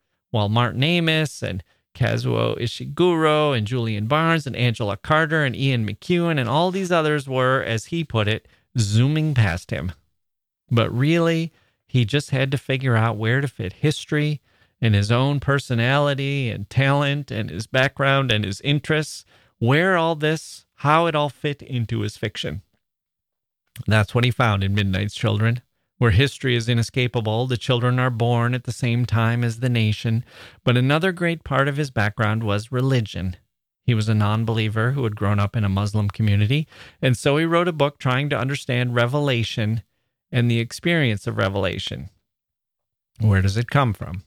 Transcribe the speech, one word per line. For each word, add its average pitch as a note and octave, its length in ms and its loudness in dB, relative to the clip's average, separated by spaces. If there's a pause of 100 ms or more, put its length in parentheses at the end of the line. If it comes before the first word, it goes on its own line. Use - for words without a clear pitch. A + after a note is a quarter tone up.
(300)
while G#2 180 0
Martin A#2 360 2
Amis D#3+ 580 0
and F#2 220 -6 (280)
Kazuo A2+ 640 0
Ishiguro D3+ 1000 0
and G#2+ 100 -2
Julian A2 400 -4
Barnes D#3+ 400 0
and B2 80 -6
Angela A2 420 0
Carter D#3 480 0
and A#2+ 120 -2
Ian B2+ 280 0
McEwan E3+ 540 -2
and A#2+ 100 -2
all D#3+ 220 2
these F#3 220 -4
others D3+ 360 0
were, C3 360 0
as A2 220 -4
he E3+ 180 -4
put G#2+ 240 0
it, G#2+ 180 -4 (320)
zooming C#3 560 2
past G2 380 0
him. E2 180 -6 (800)
But A#2 260 0
really, E3 560 0 (360)
he B2 160 2
just C#3+ 260 -2
had C3+ 220 -2
to C#3 60 -2
figure C3 360 0
out A2+ 220 2
where A2+ 240 0
to C#3 80 -2
fit G#2 240 -8
history D3+ 680 -2 (400)
and A2 140 4
his G2+ 160 2
own C3+ 300 2
personality C#3 1080 0
and G2+ 220 -8
talent C#3 640 0
and G#2+ 180 -4
his G#2 160 -8
background C3+ 640 0
and G#2+ 140 0
his G2 160 -6
interests D3+ 640 -2 (360)
where D#3+ 360 4
all E3 200 0
this, D3+ 500 -4 (100)
how D#3 300 2
it D#3+ 80 0
all D3 140 0
fit C#3+ 340 -6
into A#2 380 -4
his G#2 160 -6
fiction. F#2+ 460 -8 (1200)
That's G#2+ 280 2
what A#2+ 100 2
he B2 80 2
found G#2 320 0
in G2 100 0
Midnight's G2+ 400 -2
Children. A2+ 480 0 (360)
Where A#2 120 4
history B2+ 460 2
is A#2 120 -2
inescapable, A#2 800 0
the B2+ 120 -2
children B2 400 0
are B2+ 120 0
born A#2+ 440 0
at B2 100 -6
the A#2+ 80 -6
same A#2+ 340 0
time A#2 380 0
as A#2 160 -4
the B2+ 80 -2
nation. A2+ 560 0 (400)
But B2 140 2
another D3+ 340 2
great E3+ 320 -4
part C3+ 240 0
of C#3+ 80 -2
his D3 140 -2
background A2 520 0
was G#2 300 -2
religion. A#2+ 640 0 (480)
He B2 100 2
was G#2+ 140 0
a A2 60 2
non-believer A2 800 0
who C#3 120 -2
had G#2 120 -2
grown G2+ 220 0
up G2+ 160 0
in A2 100 0
a G2+ 40 0
Muslim G2+ 400 0
community, G#2+ 580 2 (360)
and B2+ 140 4
so C#3+ 200 2
he D#3+ 80 2
wrote E3+ 240 2
a F3 40 0
book D3 260 0
trying C3 320 0
to C3 80 0
understand B2 560 -2
revelation A#2+ 880 0 (500)
and A#2+ 180 2
the A#2 100 2
experience C3 640 -2
of A2 100 -4
revelation. G2 720 -2 (1120)
Where G2+ 240 4
does G2 160 0
it A#2+ 120 -4
come C3 220 2
from? - 340 -10